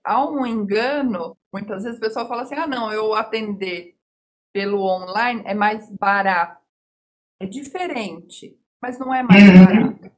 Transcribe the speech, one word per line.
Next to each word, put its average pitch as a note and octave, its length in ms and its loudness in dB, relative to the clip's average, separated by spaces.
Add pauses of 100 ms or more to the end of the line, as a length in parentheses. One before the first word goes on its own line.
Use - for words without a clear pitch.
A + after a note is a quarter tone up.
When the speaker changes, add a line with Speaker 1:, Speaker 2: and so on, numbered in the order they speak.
Speaker 1:
há A#3 220 -2
um C#4+ 200 -6
engano, A3+ 920 -4 (140)
muitas G3 320 -12
vezes A#3 140 -10
o - 40 -16
pessoal A3+ 260 -6
fala A#3+ 160 -8
assim, C4+ 120 -12
"Ah, D#4+ 120 -6
não, A#3 240 -6
eu G#3+ 220 -4
atender G3 840 -8 (580)
pelo G3+ 280 -4
online G3 640 -4
é G3 80 -6
mais G#3+ 360 -4
barato." G3 720 -2 (800)
É F#3+ 40 -12
diferente, B3 1120 -12 (240)
mas B3 160 -10
não C4 160 -6
é B3+ 80 -2
mais G3+ 220 8
Speaker 2:
Uhum. F#3 220 12
Speaker 1:
barato. A3 520 2